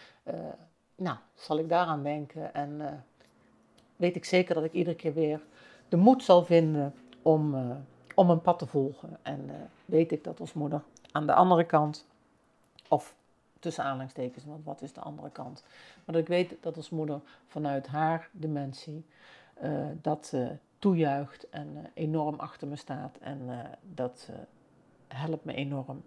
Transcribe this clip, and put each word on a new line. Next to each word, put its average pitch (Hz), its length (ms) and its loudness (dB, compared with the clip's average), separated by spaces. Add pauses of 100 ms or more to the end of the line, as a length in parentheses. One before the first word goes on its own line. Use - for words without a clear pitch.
(240)
Eh, - 120 -8 (600)
nou, 160 220 -4 (160)
zal - 240 -4
ik 160 120 -2
daaraan 165 340 2
denken 151 500 -6
en, 147 280 -6
eh, 147 120 -8 (1040)
weet 175 200 0
ik 180 100 -10
zeker 180 300 4
dat 156 80 0
ik 160 100 -4
iedere 165 220 0
keer 165 180 -4
weer 151 280 0 (480)
de 180 80 2
moed 247 260 8
zal 175 220 8
vinden 156 480 4 (280)
om, 156 340 4
eh, 127 200 -4 (400)
om 185 140 8
een 165 120 6
pad 175 180 4
te 147 80 -8
volgen. 143 540 -4
En, 139 260 -8
eh, 143 80 -12 (300)
weet 165 260 4
ik 156 120 -2
dat 160 160 -10
ons 160 140 -12
moeder 151 280 -2 (300)
aan 151 140 -2
de - 80 4
andere 180 300 8
kant, 151 440 0 (840)
of - 260 0 (440)
tussen 151 240 -6
aanhalingstekens, 131 600 -8
want 151 200 -16
wat 147 160 -14
is 139 120 -14
de - 80 -16
andere 147 280 -14
kant? 143 340 -14 (420)
Maar 165 100 -2
dat 165 80 4
ik 160 40 -12
weet 175 340 0
dat 165 160 -6
ons 151 120 -12
moeder 151 300 -4 (280)
vanuit 143 400 -4
haar 160 440 -2
dimensie, 151 760 -8 (480)
eh, - 180 -6 (300)
dat, - 320 -4
eh, 127 140 0 (320)
toejuicht 147 680 0
en, 151 260 -12
eh, 151 80 -14 (100)
enorm 156 460 -2
achter 151 280 -12
me 143 80 -8
staat. 143 420 -12
En, 139 300 -12
eh, 123 100 -8 (240)
dat, 151 480 -8
eh, - 60 -14 (720)
helpt 156 380 -6
me - 80 -8
enorm. 139 540 -8